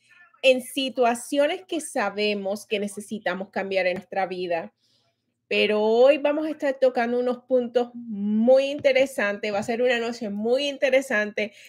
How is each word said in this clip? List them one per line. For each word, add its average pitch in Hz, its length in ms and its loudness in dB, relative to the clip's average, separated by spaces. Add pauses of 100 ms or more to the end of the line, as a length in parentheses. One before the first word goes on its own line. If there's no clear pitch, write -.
(420)
en 254 200 6
situaciones 269 1040 0
que 330 140 -6
sabemos 202 840 -2
que 214 140 -2
necesitamos 202 720 -6
cambiar 190 380 -2
en 180 60 0
nuestra 190 340 -4
vida. 180 440 -4 (760)
Pero 208 340 0
hoy 240 360 6
vamos 294 280 -2
a 320 40 -4
estar 285 300 -4
tocando 240 380 2
unos 247 200 -2
puntos 240 540 -2
muy 233 760 2
interesantes. 262 880 0
Va 196 60 -2
a 226 60 -4
ser 233 180 -2
una 247 160 2
noche 233 320 -6
muy 240 380 0
interesante, 254 840 0 (160)